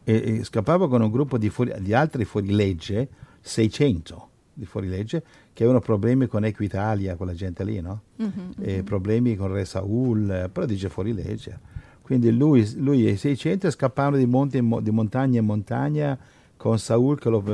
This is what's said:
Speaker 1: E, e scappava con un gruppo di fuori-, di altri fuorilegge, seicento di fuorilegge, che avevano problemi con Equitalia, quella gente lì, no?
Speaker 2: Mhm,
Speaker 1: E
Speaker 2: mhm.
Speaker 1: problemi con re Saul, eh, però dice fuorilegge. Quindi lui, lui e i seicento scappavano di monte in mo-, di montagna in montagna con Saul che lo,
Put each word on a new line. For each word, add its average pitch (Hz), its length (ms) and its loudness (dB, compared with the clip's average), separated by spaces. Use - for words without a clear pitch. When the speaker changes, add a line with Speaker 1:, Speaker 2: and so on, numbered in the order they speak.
Speaker 1:
E, 110 360 2
e 110 40 -8
scappava 151 440 0
con 123 140 4
un 110 80 2
gruppo 135 280 0
di 104 100 2
fuori-, 120 320 -2
di 95 140 -2
altri 135 300 2
fuorilegge, 101 840 0
seicento 107 880 -2
di 127 140 -14
fuorilegge, 98 580 -6
che - 120 -2
avevano 123 180 4
problemi 117 440 2
con 107 180 -2
Equitalia, 101 720 -2
quella 90 180 -6
gente 92 300 -6
lì, 104 160 -4
no? 95 220 -8
Speaker 2:
Mhm, 190 440 -8
Speaker 1:
E 98 160 -4
Speaker 2:
mhm. 95 80 -2
Speaker 1:
problemi 110 500 0
con 95 180 -4
re 98 120 -2
Saul, 107 680 -2
eh, 92 200 -4
però 180 160 -4
dice 98 220 -4
fuorilegge. 101 720 -6
Quindi 120 280 2
lui, 120 460 6
lui 131 320 2
e 104 40 2
i 101 40 0
seicento 160 540 -2
scappavano 139 480 0
di 127 80 4
monte 135 320 2
in 120 80 2
mo-, 113 140 0
di 107 120 -2
montagna 117 480 2
in 110 60 2
montagna 135 720 -2
con 113 220 0
Saul 127 400 2
che - 120 -2
lo, 110 120 2